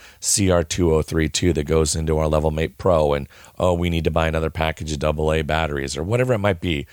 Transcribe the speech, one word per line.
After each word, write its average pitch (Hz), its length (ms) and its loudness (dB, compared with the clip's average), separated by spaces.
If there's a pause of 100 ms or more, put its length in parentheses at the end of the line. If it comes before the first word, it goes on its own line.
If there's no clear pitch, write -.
(180)
C - 320 0
R 87 140 4
two 85 280 0
oh 78 80 4
three 78 280 0
two 87 240 0
that 73 120 -2
goes 78 300 2
into 80 240 -2
our 78 80 0
Level 78 240 0
Mate 78 260 -4
Pro, 78 360 2
and, 71 160 -4 (320)
oh, 90 120 2
we 87 160 0
need 82 160 0
to 85 60 0
buy 80 160 2
another 80 240 -2
package 80 400 -4
of 76 80 -4
double 78 340 0
A 80 100 0
batteries 73 540 -2
or 76 60 -4
whatever 120 300 0
it 110 60 0
might 98 220 0
be, 76 320 -2